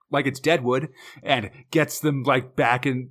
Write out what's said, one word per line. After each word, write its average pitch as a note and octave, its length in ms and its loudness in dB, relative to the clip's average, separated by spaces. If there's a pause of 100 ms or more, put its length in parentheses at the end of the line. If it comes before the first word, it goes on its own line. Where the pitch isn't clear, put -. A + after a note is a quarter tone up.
(140)
like C#3 140 0
it's C3 140 -6
Deadwood, C#3 480 2 (340)
and A#2 260 -2 (220)
gets D3+ 300 0
them, C#3+ 220 0
like, C3 300 0
back A#2+ 320 2
in, B2+ 260 -2